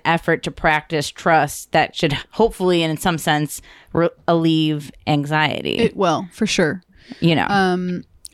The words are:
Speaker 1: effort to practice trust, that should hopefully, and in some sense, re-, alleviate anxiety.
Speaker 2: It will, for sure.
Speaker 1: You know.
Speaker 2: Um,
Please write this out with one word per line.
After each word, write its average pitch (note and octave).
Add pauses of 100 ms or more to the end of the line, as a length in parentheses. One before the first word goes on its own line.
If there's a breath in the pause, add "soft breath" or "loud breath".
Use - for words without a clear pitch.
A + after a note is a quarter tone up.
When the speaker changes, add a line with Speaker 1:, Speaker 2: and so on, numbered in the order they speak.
Speaker 1:
effort E3
to D3+
practice D3+
trust, D#3
that D#3
should D3+ (180)
hopefully, F#3
and D#3+
in D3+
some E3+
sense, D3+ (320 loud breath)
re-, E3+ (180)
alleviate D#3+ (140)
anxiety. D3
Speaker 2:
It -
will, F#3+
for -
sure. F3+ (380 loud breath)
Speaker 1:
You E3
know. G#2+
Speaker 2:
Um, F3+ (300)